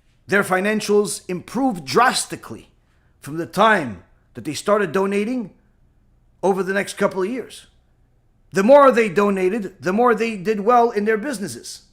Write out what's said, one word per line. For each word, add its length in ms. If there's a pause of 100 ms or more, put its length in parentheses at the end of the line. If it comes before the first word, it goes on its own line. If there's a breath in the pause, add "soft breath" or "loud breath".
(260)
their 180
financials 840
improved 560
drastically 840 (520)
from 180
the 80
time 580 (300)
that 100
they 100
started 380
donating 600 (880)
over 200
the 120
next 240
couple 240
of 80
years. 380 (840)
The 100
more 260
they 180
donated, 720
the 140
more 200
they 220
did 240
well 300
in 160
their 100
businesses. 760